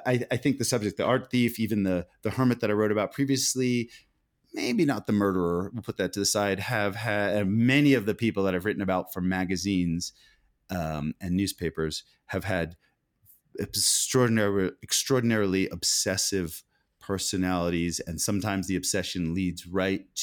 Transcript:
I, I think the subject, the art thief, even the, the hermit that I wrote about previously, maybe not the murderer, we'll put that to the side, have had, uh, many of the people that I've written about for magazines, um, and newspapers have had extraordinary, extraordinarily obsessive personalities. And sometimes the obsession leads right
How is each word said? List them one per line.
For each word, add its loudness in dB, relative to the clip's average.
I, 2
I 0
think 0
the -2
subject, 0
the 0
art 0
thief, 2
even 0
the, 0
the -2
hermit 2
that 0
I 2
wrote 2
about 0
previously, 0
maybe 2
not -2
the 0
murderer, 2
we'll -8
put -8
that 0
to -2
the 0
side, 0
have -2
had, 0
uh, 0
many 4
of 2
the 2
people 0
that 2
I've -2
written -2
about -2
for -6
magazines, 0
um, -4
and -2
newspapers -2
have -6
had -2
extraordinary, 2
extraordinarily 0
obsessive -2
personalities. 0
And -6
sometimes -2
the 0
obsession -2
leads -2
right 0